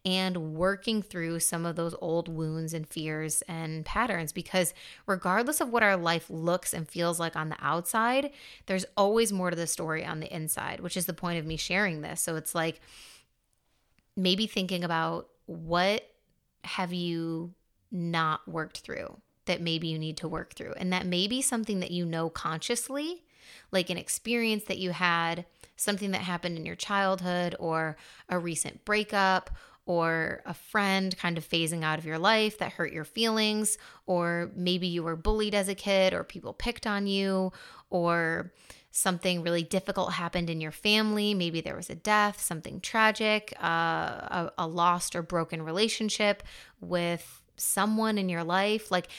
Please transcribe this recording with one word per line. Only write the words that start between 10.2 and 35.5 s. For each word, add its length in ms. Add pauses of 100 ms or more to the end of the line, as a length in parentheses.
the 120
inside, 480
which 180
is 80
the 80
point 240
of 80
me 100
sharing 460
this. 180
So 160
it's 180
like, 280 (1300)
maybe 300
thinking 380
about 440 (180)
what 640 (540)
have 300
you 640 (400)
not 540
worked 300
through 420 (260)
that 140
maybe 280
you 100
need 180
to 120
work 260
through. 220
And 160
that 140
may 220
be 120
something 400
that 100
you 140
know 240
consciously, 920 (480)
like 180
an 100
experience 640
that 140
you 120
had, 540 (320)
something 340
that 120
happened 340
in 100
your 100
childhood, 800
or 380 (320)
a 100
recent 460
breakup, 640 (360)
or 600
a 80
friend 640
kind 180
of 120
phasing 360
out 140
of 80
your 120
life 400
that 140
hurt 200
your 120
feelings, 720 (300)
or 500
maybe 300
you 160
were 140
bullied 380